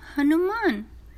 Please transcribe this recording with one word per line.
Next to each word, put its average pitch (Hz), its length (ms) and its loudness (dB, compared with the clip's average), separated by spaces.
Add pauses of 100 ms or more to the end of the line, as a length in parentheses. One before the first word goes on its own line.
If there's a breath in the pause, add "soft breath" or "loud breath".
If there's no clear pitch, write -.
(160)
Hanuman 320 720 2 (300 soft breath)